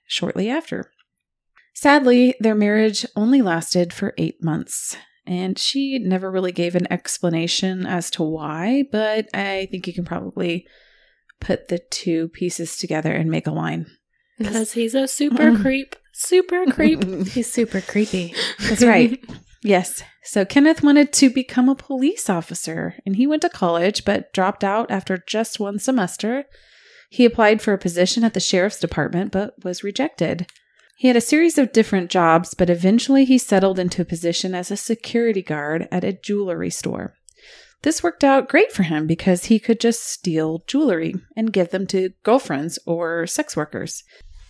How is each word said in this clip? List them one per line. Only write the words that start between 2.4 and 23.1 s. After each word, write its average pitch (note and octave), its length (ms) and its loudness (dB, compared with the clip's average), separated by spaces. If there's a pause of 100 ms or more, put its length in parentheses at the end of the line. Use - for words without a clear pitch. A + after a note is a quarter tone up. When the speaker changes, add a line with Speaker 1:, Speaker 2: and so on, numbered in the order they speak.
Speaker 1:
marriage G#3 500 2 (120)
only B3 240 4
lasted E3+ 520 0
for - 240 -6
eight E3 260 -4
months, - 520 -4 (300)
and F#3 340 -4
she C4+ 400 -2
never F#3 320 -2
really F#3 220 0
gave F3 220 -2
an F3+ 160 0
explanation F3+ 960 -2
as F3 260 -6
to - 120 -4
why, D#3+ 680 -2
but G#3+ 420 -2
I G3 380 -4
think F3+ 160 -8
you F3 60 -8
can F3 120 -6
probably F3+ 600 -6 (760)
put - 260 -4
the F3 120 -4
two E3 500 -4
pieces - 480 -8
together D#3+ 360 -4
and D#3+ 160 -2
make D#3+ 180 -4
a D3+ 40 -2
line. D#3+ 340 -6 (560)
Speaker 2:
'Cause G#3+ 320 -4
he's A#3 220 -2
a C4+ 120 2
super C#4+ 440 4
Speaker 1:
Mm. G#3+ 100 4
Speaker 2:
creep. C4+ 340 -2 (160)
Super F4+ 540 0
creep. D#4 380 2
Speaker 1:
<laughs> F#3+ 260 -4
Speaker 3:
He's A#3+ 220 -4
super A3 280 -2
creepy. F#3 540 -4 (340)
Speaker 1:
That's A3 160 2
right. A#3+ 460 4
Speaker 2:
<laughs> - 40 -18 (280)
Speaker 1:
Yes. F#3+ 420 0 (200)
So G3 220 -2
Kenneth D4+ 380 4
wanted D4 300 6
to C4 160 6
become B3+ 400 0
a C4+ 60 2
police C#4 540 -2
officer, E3 640 -6 (100)
and G3 120 -2